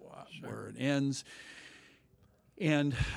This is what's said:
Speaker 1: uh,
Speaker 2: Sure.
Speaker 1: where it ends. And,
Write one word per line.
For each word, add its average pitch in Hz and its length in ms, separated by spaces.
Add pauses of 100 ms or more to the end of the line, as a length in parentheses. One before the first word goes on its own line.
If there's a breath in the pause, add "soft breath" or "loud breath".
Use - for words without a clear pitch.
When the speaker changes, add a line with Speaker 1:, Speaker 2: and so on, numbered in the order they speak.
(140)
Speaker 1:
uh, - 160
Speaker 2:
Sure. - 200
Speaker 1:
where 107 180
it 104 100
ends. 139 460 (1400 loud breath)
And, 147 340 (220 loud breath)